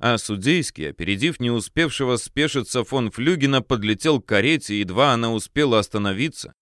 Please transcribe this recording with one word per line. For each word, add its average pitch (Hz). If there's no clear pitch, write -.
А 117
Судейский, 104
опередив 98
не 120
успевшего 127
спешиться 135
фон 120
Флюгена, 139
подлетел 107
к -
карете, 107
едва 104
она 117
успела 117
остановиться. 104